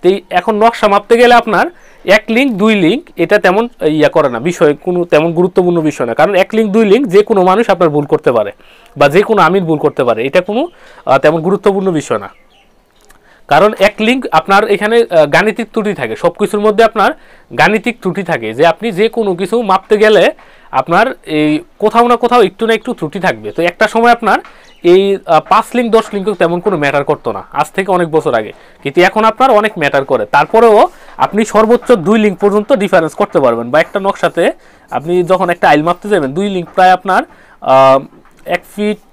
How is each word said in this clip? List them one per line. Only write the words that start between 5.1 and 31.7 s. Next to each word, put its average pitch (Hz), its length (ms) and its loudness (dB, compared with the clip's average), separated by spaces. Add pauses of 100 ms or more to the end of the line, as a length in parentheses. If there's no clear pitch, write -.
গুরুত্বপূর্ণ 175 480 0
বিষয় 147 260 -4
না। 117 80 -4
কারণ 170 200 0
এক 190 200 0
লিঙ্ক, 220 180 0
দুই 220 120 2
লিঙ্ক 220 240 2
যে 190 140 4
কোনো 196 220 0
মানুষ 190 260 0
আপনার 175 180 2
ভুল 147 160 -2
করতে 147 280 -2
পারে 104 200 -2 (440)
বা 143 120 4
যে 170 140 2
কোনো 208 200 0
আমির 180 200 2
ভুল 160 160 -2
করতে 143 260 -2
পারে, 117 220 -2
এটা 160 140 0
কোনো, 233 280 -4 (380)
আহ, 135 120 2
তেমন 160 220 2
গুরুত্বপূর্ণ 190 500 -2
বিষয় 139 280 -4
না। 95 100 -12 (1200)
কারণ 180 300 2
এক 190 220 0
লিঙ্ক 240 320 -2
আপনার 196 380 0
এখানে, 220 400 0
আহ, 160 160 4
গাণিতিক 208 460 -2
ত্রুটি 208 220 -4
থাকে, 117 220 -8
সব 175 140 -2
কিছুর 208 300 -4
মধ্যে 214 240 2
আপনার 220 260 0 (480)
গাণিতিক 220 420 0
ত্রুটি 190 220 -6
থাকে 165 320 -6
যে 131 120 2
আপনি 220 260 -2
যে 202 160 -2
কোনো 214 260 -4
কিছু 196 280 -4
মাপতে 196 360 0
গেলে 214 340 4 (380)
আপনার 170 360 0 (180)
এই 151 360 -2 (180)
কোথাও 226 300 0
না 240 80 2
কোথাও 240 260 2
একটু - 240 -2
না 226 80 0
একটু 233 200 -6
ত্রুটি 165 260 -8
থাকবে। 110 320 -6
তো 165 100 -6
একটা 175 260 -2
সময় 233 240 2
আপনার 220 260 0 (440)
এই, 190 440 2
আহ, 160 220 2
পাঁচ 202 160 2 (100)
লিঙ্ক, 233 180 -2
দশ 220 200 2
লিঙ্কও 202 220 -4
তেমন 175 260 -2
কোনো 180 160 -2
ম্যাটার 143 280 -2
করতো 139 280 -4
না, 98 100 -10 (100)
আজ 147 200 -4
থেকে 190 200 -4
অনেক 175 180 -2
বছর 151 240 -2
আগে। 107 180 -4 (300)
কিন্তু 139 180 -2
এখন 185 240 2
আপনার 240 260 2
অনেক 226 280 2
ম্যাটার 139 260 -2
করে। 123 220 -2
তারপরেও 220 640 2 (280)
আপনি - 280 -2
সর্বোচ্চ 226 480 0